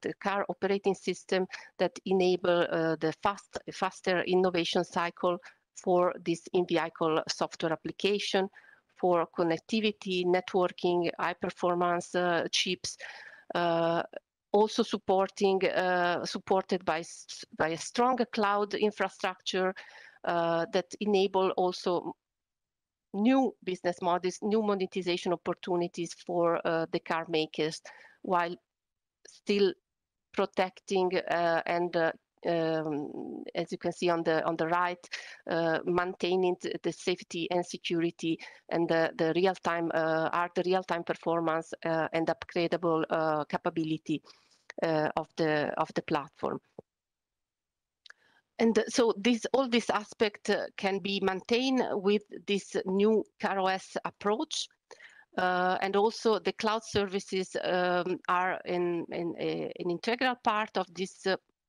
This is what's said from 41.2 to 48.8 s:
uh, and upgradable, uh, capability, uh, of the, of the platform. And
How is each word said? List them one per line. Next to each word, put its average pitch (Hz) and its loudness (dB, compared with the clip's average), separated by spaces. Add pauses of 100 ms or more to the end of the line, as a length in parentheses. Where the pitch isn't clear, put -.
uh, 160 0
and 165 0
upgradable, 165 0
uh, 156 0
capability, 160 -2 (600)
uh, 156 2
of 160 -2 (100)
the, 151 2
of 160 -2
the - -2
platform. - -4 (2000)
And 226 4